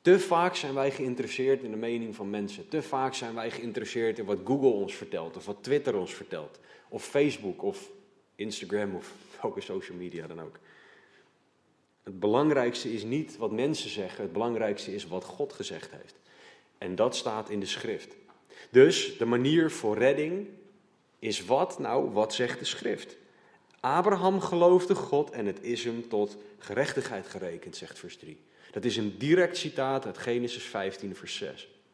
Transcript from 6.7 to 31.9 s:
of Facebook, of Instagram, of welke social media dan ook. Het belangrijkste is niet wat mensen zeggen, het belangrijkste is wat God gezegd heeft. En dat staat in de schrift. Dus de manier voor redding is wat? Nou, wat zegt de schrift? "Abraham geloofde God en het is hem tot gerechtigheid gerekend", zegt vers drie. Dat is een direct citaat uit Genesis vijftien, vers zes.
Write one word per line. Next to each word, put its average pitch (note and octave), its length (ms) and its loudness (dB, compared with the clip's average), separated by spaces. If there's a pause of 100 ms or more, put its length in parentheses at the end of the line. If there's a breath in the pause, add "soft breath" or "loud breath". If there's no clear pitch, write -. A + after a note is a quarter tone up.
of - 160 -10
Facebook, C#3 580 0
of - 280 -4 (440)
Instagram, G2+ 600 -4
of - 200 -10 (280)
welke G2+ 180 -4
social F#2 360 -8
media E2+ 300 -10
dan E2 140 -12
ook. D#2+ 180 -14 (1400 soft breath)
Het F#2 180 -12
belangrijkste A#2+ 720 2
is A2 100 -4
niet C#3 340 -4
wat A2 140 -2
mensen A#2+ 400 -2
zeggen, G2 320 -6
het F#2 100 -6
belangrijkste G#2+ 600 -2
is F#2+ 120 -8
wat F2+ 180 -6
God - 280 -6
gezegd - 380 -10
heeft. - 240 -20 (640 loud breath)
En F#2 160 -6
dat A2+ 220 2
staat A2 340 -6
in G#2 100 -4
de G2 60 -4
schrift. - 500 -6 (540 loud breath)
Dus - 480 8
de A#2 60 2
manier C#3 460 4
voor G#2+ 280 -2
redding D3+ 500 2 (720)
is G#2 260 -4
wat? C3+ 340 2
Nou, B2 320 0
wat G#2+ 240 2
zegt B2 240 0
de - 60 -10
schrift? - 520 -4 (640 soft breath)
"Abraham F#3 600 4
geloofde F3+ 540 8
God D3 360 0
en A2+ 160 -4
het F#2+ 160 -4
is A#2 220 -2
hem A#2 240 -4
tot G#2 280 0 (220 loud breath)
gerechtigheid A#2+ 680 -2
gerekend", F2+ 500 -10
zegt - 220 -14
vers - 180 -14
drie. D#2 240 -18 (300 loud breath)
Dat G#2+ 140 -8
is A2+ 120 0
een G#2 220 -2
direct F3 380 4
citaat C3+ 500 -2
uit C3+ 120 -10
Genesis A#2+ 460 -2
vijftien, F#2+ 520 -6
vers - 200 -10
zes. - 440 -12 (140)